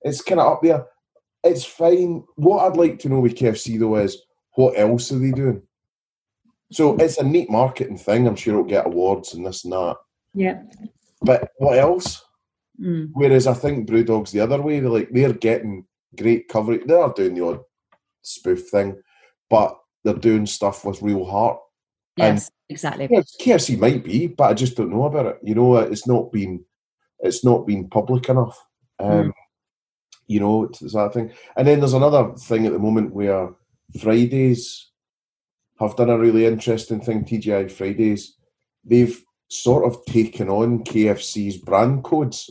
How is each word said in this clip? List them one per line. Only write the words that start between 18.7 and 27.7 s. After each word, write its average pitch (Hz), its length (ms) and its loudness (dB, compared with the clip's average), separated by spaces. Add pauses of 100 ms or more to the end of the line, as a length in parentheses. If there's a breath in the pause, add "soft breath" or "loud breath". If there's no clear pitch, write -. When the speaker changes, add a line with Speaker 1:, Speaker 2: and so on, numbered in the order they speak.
Speaker 1:
but 214 300 2 (260)
they're 107 100 0
doing 110 320 2
stuff - 380 -4
with 98 180 -8
real 101 220 -2
heart. 101 340 -2 (600)
And 107 200 4
Speaker 3:
Yes, - 120 -10 (180)
exactly. 143 420 -8
Speaker 1:
yeah, 208 120 4 (160)
K 247 140 4
F 170 80 4
C 127 160 -2
might 120 280 2
be, 120 220 -2
but 135 240 2
I 110 40 0
just 123 220 -2
don't 95 140 -2
know 113 140 0
about 143 220 -2
it. - 160 -6
You 107 120 -4
know, 123 220 6
it's 110 320 -2
not 120 240 0
been, 92 320 -6 (560)
it's - 240 -2
not 120 220 4
been 98 220 -4